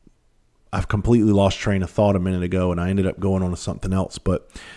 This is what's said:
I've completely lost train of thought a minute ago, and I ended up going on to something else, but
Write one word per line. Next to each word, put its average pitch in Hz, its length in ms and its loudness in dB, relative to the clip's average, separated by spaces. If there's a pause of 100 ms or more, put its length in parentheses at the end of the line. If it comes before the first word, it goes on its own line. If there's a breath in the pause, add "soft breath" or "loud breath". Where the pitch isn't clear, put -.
(720)
I've 92 160 -2
completely 107 440 4
lost 98 260 4
train 98 240 0
of 90 80 -4
thought 104 260 2
a 92 40 0
minute 90 240 -2
ago, 90 280 0
and 85 80 -2
I 90 120 -2
ended 98 160 0
up - 120 -4
going 95 220 0
on 90 80 -2
to 87 80 -4
something - 340 -8
else, - 280 -4
but - 320 -2 (240 loud breath)